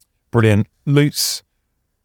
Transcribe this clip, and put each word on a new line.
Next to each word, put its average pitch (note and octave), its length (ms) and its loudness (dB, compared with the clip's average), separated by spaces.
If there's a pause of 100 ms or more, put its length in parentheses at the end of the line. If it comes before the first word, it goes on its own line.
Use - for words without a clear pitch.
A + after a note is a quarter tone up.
(320)
Brilliant. A2 360 2 (180)
Lutz, C#3+ 580 -2 (600)